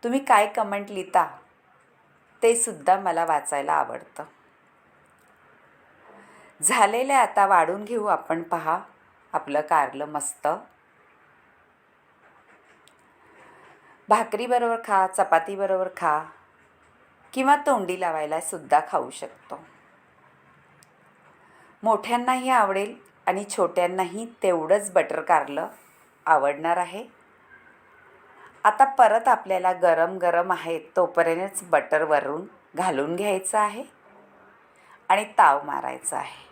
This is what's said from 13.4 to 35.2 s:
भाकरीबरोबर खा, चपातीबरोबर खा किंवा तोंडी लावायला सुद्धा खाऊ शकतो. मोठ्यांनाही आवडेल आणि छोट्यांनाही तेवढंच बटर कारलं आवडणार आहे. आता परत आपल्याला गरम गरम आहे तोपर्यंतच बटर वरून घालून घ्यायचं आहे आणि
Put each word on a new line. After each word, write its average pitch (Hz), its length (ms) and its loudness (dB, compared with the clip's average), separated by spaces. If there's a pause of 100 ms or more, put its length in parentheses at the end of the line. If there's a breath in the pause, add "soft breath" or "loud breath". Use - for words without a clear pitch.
भाकरीबरोबर 233 760 0
खा, 196 220 2
चपातीबरोबर 185 800 0 (100)
खा 156 220 0 (1120)
किंवा 262 220 4 (100)
तोंडी 190 340 0
लावायला 160 420 -4
सुद्धा 151 380 0 (100)
खाऊ 127 200 -4
शकतो. - 500 -16 (2250 soft breath)
मोठ्यांनाही 240 680 0
आवडेल 208 460 0 (320)
आणि 185 220 -2
छोट्यांनाही 180 760 -2 (180)
तेवढंच 185 480 2
बटर 156 300 0
कारलं 147 460 0 (580)
आवडणार 156 520 2
आहे. 180 260 -6 (1600 loud breath)
आता 220 220 6
परत 233 420 4
आपल्याला 185 460 0
गरम 175 440 2
गरम 175 340 0
आहे 165 260 -4 (180)
तोपर्यंतच 175 680 0
बटर 156 400 0
वरून 151 420 -2 (300)
घालून 160 400 -2
घ्यायचं 196 420 -4
आहे 214 260 -2 (1300 soft breath)
आणि 202 160 2 (120)